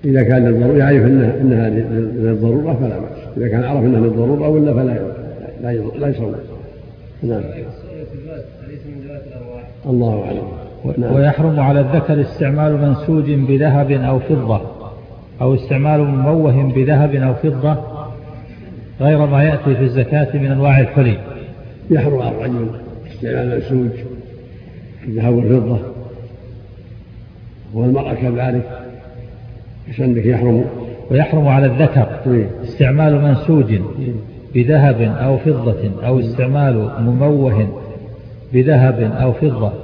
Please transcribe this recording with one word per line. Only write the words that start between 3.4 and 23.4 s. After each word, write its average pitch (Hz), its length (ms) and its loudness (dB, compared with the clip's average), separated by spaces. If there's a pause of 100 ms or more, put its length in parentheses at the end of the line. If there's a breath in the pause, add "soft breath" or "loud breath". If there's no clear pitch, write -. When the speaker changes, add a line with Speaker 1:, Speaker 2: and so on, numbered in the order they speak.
Speaker 1:
كان 117 160 0
عرف 131 200 0
أنها 120 160 4
للضرورة 117 480 2
ولا 151 260 2
فلا، 123 200 0 (680)
لا 123 80 -6
يض-، 110 260 -4
لا 143 120 -2
يصلي. 113 260 -4 (880)
نعم. 110 200 -4 (2500)
الله 117 380 0
أعلم. 98 180 -6 (420)
Speaker 2:
و-، 135 160 -4
Speaker 1:
نعم. 120 140 0
Speaker 2:
ويحرم 147 460 2
على 143 200 4
الذكر 143 400 2
استعمال 147 560 0
منسوج 143 540 2
بذهب 139 600 2
أو 131 280 2
فضة 117 420 0 (800)
أو 131 140 2
استعمال 143 460 0
مموه 139 760 2
بذهب 139 400 2
أو 131 200 0
فضة 147 420 0 (1200)
غير 147 260 4
ما 139 180 4
يأتي 143 320 2
في 131 80 2
الزكاة 131 520 0
من 135 160 0
أنواع 139 280 4
الحلي. 120 380 2 (720)
Speaker 1:
يحرم 139 320 2
على 113 140 -4
الرجل 120 300 -4 (480)
استعمال 123 400 -4